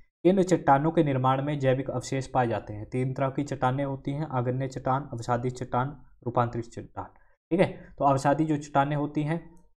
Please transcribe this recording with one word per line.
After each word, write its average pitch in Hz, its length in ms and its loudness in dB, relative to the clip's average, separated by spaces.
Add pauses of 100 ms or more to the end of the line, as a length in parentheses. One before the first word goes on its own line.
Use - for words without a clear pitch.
(260)
इन 185 180 6
चट्टानों 156 480 4
के 165 120 4
निर्माण 135 400 2
में 147 160 -2
जैविक 131 320 2
अवशेष 131 380 -4
पाए 127 180 2
जाते 107 260 -4
हैं। 107 160 -10
तीन 131 240 -2
तरह 135 160 -2
की 139 140 -2
चट्टानें 135 420 -2
होती 135 280 -6
हैं, 151 160 -4
आग्नेय 127 400 -2
चट्टान, 139 440 -2
अवसादी 120 380 -2
चट्टान, 127 460 -4 (280)
रूपांतरित 117 420 -2
चट्टान। - 380 -12 (460)
ठीक 170 80 4
है, 165 80 4 (300)
तो 139 80 2
अवसादी 143 400 4
जो 151 120 0
चट्टानें 147 380 0
होती 147 280 -2
हैं 160 160 -2 (380)